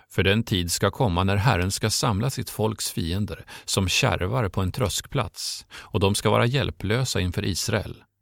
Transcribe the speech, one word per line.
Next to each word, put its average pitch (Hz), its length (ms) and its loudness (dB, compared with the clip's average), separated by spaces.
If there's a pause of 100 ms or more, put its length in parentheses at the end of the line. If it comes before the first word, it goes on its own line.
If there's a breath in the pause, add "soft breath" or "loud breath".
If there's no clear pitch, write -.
För - 140 0
den 104 200 4
tid 87 280 0
ska 101 200 2
komma 92 320 2
när 98 120 2
Herren 95 360 2
ska - 180 -2
samla 117 400 0
sitt - 200 -6
folks 110 420 -2
fiender 90 540 -4 (200 loud breath)
som 95 220 2
kärvar 98 640 0
på - 120 -2
en 95 100 0
tröskplats, - 1040 -4
och - 260 -4
de 98 160 4
ska - 140 0
vara 110 160 4
hjälplösa 120 760 0
inför 92 260 -2
Israel. 104 580 -4 (180)